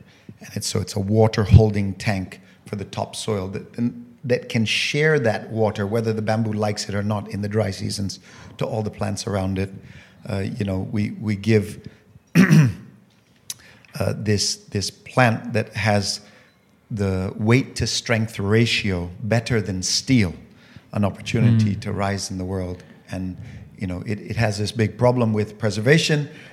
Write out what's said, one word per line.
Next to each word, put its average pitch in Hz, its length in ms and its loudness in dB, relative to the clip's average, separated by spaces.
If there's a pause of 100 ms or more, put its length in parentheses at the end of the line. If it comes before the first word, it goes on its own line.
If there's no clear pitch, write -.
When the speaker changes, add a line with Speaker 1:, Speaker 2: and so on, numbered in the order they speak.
(420)
Speaker 1:
And - 140 -18
it's, 104 120 -6
so 107 120 -2
it's - 160 -6
a 101 40 -4
water 107 440 4
holding 101 520 6
tank 95 460 -4 (240)
for - 100 -10
the 98 100 -8
topsoil 107 640 -6
that, - 280 -12
and 120 280 -4 (180)
that 120 260 -2
can 113 160 0
share 151 540 2
that 104 300 -2
water, 107 380 0
whether 113 260 0
the 107 80 -4
bamboo 110 320 0
likes 104 360 -2
it 98 60 -4
or 101 80 -2
not, 104 260 -2
in 101 120 -6
the 104 80 -4
dry 101 220 0
seasons 101 480 -6 (380)
to - 80 -2
all 110 180 -2
the 104 80 -4
plants 104 360 -4
around 95 320 -2
it. 95 120 -4 (580)
Uh, 101 100 -2 (180)
you 104 80 -2
know, 95 140 -2 (120)
we, 104 200 -2 (100)
we 107 140 -2
give, 101 520 2 (240)
<clears throat> - 240 -6
uh, - 1800 2
this, 107 380 0 (160)
this 98 180 -2
plant - 640 0
that 107 200 -2
has 104 480 0 (680)
the 98 480 -2
weight 117 380 2
to 123 120 -2
strength 110 520 -2
ratio 101 680 2 (140)
better 113 380 0
than 92 220 -4
steel, 104 500 2 (600)
an 101 120 0
opportunity 113 680 2
Speaker 2:
Mm. - 60 -8
Speaker 1:
to 104 120 -8
rise 98 380 -4
in 95 80 -8
the 90 60 -6
world. 92 380 -6 (280)
And, 92 260 -6 (400)
you 101 100 -6
know, 87 200 -6
it, 104 120 -4
it - 180 -10
has 110 200 2
this 104 140 -2
big 110 260 0
problem 120 360 4
with 107 260 -2
preservation, 139 680 2 (240)